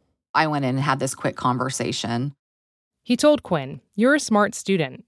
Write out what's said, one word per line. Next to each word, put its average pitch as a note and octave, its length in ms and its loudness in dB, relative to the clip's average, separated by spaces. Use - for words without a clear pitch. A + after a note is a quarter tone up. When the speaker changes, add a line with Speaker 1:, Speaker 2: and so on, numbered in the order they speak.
Speaker 1:
I D#3 140 2
went D3 160 -2
in C3 120 0
and C3+ 100 -2
had C#3 140 0
this C3+ 140 -4
quick - 220 -6
conversation. B2 960 -4
Speaker 2:
He A#3+ 160 0
told D4 260 4
Quinn, D3 380 -4
"You're B3 200 4
a D4+ 60 0
smart G#3 340 2
student. D#3 520 -2